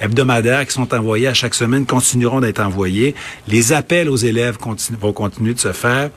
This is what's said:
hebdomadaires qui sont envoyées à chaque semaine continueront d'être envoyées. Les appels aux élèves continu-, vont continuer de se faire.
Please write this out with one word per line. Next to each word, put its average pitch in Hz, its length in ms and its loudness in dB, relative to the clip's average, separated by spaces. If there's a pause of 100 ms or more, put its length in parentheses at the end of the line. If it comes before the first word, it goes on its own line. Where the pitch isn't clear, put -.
hebdomadaires 120 640 2
qui - 100 -6
sont 131 200 -2
envoyées 113 320 0
à 131 80 0
chaque - 200 -2
semaine 123 320 0
continueront 123 520 2
d'être 113 220 0
envoyées. 98 560 0 (320)
Les 113 240 2
appels 160 360 2
aux 135 80 2
élèves 117 420 0
continu-, 117 420 -6
vont 101 120 0
continuer 110 400 -2
de 120 60 -6
se 98 140 -2
faire. 131 440 0